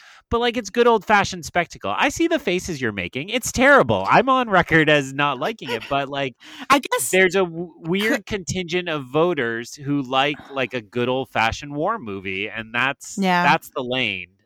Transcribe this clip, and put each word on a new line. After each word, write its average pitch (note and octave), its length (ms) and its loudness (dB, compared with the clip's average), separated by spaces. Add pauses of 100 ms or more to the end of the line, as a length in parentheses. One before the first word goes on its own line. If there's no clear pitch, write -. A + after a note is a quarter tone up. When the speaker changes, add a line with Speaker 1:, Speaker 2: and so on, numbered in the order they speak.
(300)
Speaker 1:
but, A#3 100 0
like, A#3+ 180 0
it's G3 100 -8
good A#3+ 180 2
old-fashioned G3+ 600 2
spectacle. B2+ 500 -4
I C4 140 2
see E4 180 0
the E4 100 2
faces F3 440 -4
you're A2 100 0
making. A2+ 380 -8
It's A#3+ 200 -4
terrible. D#3+ 600 6
I'm G3+ 180 6
on B3+ 220 2
record D#3+ 400 4
as C#3 240 2
not C#3+ 240 -2
liking F3+ 320 -6
it, - 180 -6
but, C#3 220 -2
like, C#3 240 -6 (180)
Speaker 2:
<laughs> - 180 -6
I C#4 100 6
guess - 300 -4
Speaker 1:
there's F#3 240 4
a F#3+ 100 4
w-, E3+ 340 -8
weird G3 380 0
Speaker 2:
could G3+ 100 -6
Speaker 1:
contingent F3+ 640 -4
of D3 160 -4
voters B2+ 680 -2
who C#3+ 280 -2
like, C3+ 340 0 (140)
like, C3 240 -4
a A#2+ 80 -4
good A#2+ 260 -4
old-fashioned B2+ 640 -2
war F#3+ 240 -2
movie, G2 520 -6
and A2 240 -12
that's, C3 440 -4
Speaker 2:
Yeah. F3+ 260 2
Speaker 1:
that's D#3 300 2
the C3+ 80 -4
lane. G#2+ 500 -4 (140)